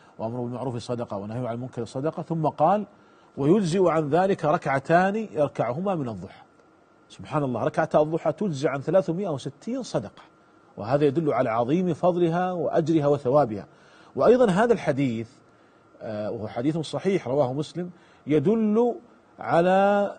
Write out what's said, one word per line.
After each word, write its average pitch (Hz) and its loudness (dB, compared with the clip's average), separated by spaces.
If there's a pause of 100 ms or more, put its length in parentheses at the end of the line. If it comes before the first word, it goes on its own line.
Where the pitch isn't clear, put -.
(180)
وأمر 120 -6
بالمعروف 120 -6
صدقة، 117 -8
ونهي 113 -8
عن 113 -6
المنكر 120 -8
صدقة"، 151 -6
ثم 160 -2
قال: 185 2 (520)
"ويجزئ 175 4
عن 156 2
ذلك 180 2
ركعتان 165 2
يركعهما 160 -2
من 135 -4
الضحى". 92 -12 (680)
سبحان 123 -6
الله، 123 -2
ركعتا 156 2
الضحى 156 0
تجزي 156 -2
عن 143 -2
ثلاثمائة 175 0
وستين 214 -8
صدقة، - -6 (560)
وهذا 139 -2
يدل 143 0
على 123 0
عظيم 143 0
فضلها 175 0
وأجرها 160 0
وثوابها. 135 2 (480)
وأيضًا 240 6
هذا 226 4
الحديث، 127 -2 (720)
آه، 107 -6
وهو 113 -8
حديث 123 -2
صحيح 160 -2
رواه 131 0
مسلم، 156 -6 (380)
يدل 214 4 (440)
على، 190 2